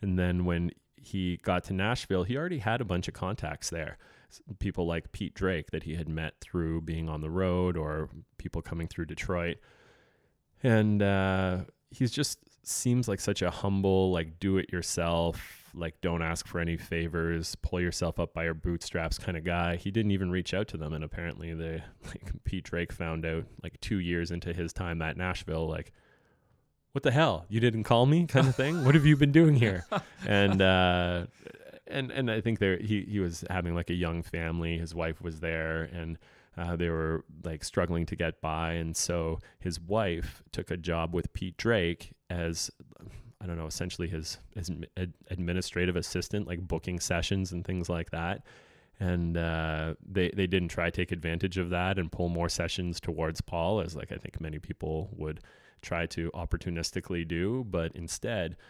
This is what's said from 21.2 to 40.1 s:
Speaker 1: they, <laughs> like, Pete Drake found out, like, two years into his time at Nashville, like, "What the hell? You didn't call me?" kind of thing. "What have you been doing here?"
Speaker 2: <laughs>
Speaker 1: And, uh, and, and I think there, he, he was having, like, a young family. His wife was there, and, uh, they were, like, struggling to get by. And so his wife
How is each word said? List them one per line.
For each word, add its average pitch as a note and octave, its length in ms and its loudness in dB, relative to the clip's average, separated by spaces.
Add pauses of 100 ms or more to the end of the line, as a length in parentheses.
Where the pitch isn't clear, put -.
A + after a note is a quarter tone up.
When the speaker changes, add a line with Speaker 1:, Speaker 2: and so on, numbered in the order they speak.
Speaker 1:
they, E2 300 -6 (120)
<laughs> - 120 -20
like, - 260 -10 (120)
Pete F#2 200 -2
Drake F2 280 -2
found E2 340 -2
out, D#2+ 180 0 (180)
like, - 180 -10
two G2+ 180 0
years F2 320 0
into F2 220 -4
his E2 200 -2
time E2 300 -2
at D#2 140 -2
Nashville, D#2+ 520 -2
like, D#2+ 240 -6 (1000)
"What C#3 100 -4
the C#3 80 4
hell? B2 380 4
You A2+ 120 0
didn't A2+ 240 4
call A#2+ 220 6
me?" D#3+ 200 6
kind C3+ 220 6
of B2+ 80 4
thing. D3 280 0
"What C#3 100 10
have D3 100 8
you D3+ 120 10
been C#3+ 160 6
doing D#3 240 10
here?" G2 340 4
Speaker 2:
<laughs> - 360 -6
Speaker 1:
And, G2+ 360 6
uh, F2+ 640 6 (600)
and, C3+ 240 -4
and B2+ 200 0
I A2 100 2
think A2+ 200 2
there, F#2+ 180 4
he, G#2 240 2
he G#2 180 0
was E2+ 300 -2
having, F2 240 0
like, E2+ 160 -2
a F2+ 40 2
young E2+ 280 0
family. E2 560 -2
His E2 160 -6
wife E2 260 -2
was D#2+ 200 -8
there, D#2+ 420 -2
and, E2 340 -8 (400)
uh, E2+ 200 -4
they E2+ 120 0
were, D#2+ 360 -2 (180)
like, D#2+ 200 -8
struggling E2+ 440 0
to - 100 -6
get E2 240 -4
by. E2 340 -2
And E2 220 -2
so E2 440 -2 (180)
his E2+ 200 -4
wife F2 720 -2